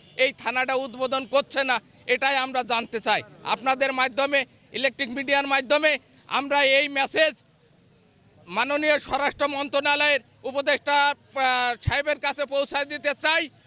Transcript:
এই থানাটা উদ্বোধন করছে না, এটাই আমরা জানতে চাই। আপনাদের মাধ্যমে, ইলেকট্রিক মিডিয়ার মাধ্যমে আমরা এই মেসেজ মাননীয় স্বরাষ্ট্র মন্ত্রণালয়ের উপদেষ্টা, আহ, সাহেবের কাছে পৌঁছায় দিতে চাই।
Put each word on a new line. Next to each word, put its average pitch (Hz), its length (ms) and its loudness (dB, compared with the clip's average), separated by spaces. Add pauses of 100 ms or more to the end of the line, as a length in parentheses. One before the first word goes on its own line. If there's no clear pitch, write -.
(180)
এই 262 160 2
থানাটা 254 420 -2
উদ্বোধন 262 500 -4
করছে 269 380 0
না, 254 180 0 (240)
এটাই 269 300 2
আমরা 262 280 -2
জানতে 233 360 -4
চাই। 202 220 0 (220)
আপনাদের 262 500 0
মাধ্যমে, 262 520 0 (280)
ইলেকট্রিক 262 360 -2
মিডিয়ার 277 380 0
মাধ্যমে 277 500 2 (300)
আমরা 277 360 0
এই 269 240 4
মেসেজ 285 560 0 (1040)
মাননীয় 285 520 0
স্বরাষ্ট্র 285 480 -2
মন্ত্রণালয়ের 285 720 0 (240)
উপদেষ্টা, 277 540 0 (120)
আহ, 254 720 0
সাহেবের 285 380 -2
কাছে 285 260 -4
পৌঁছায় 277 400 -2
দিতে 285 280 -4
চাই। 311 360 0 (180)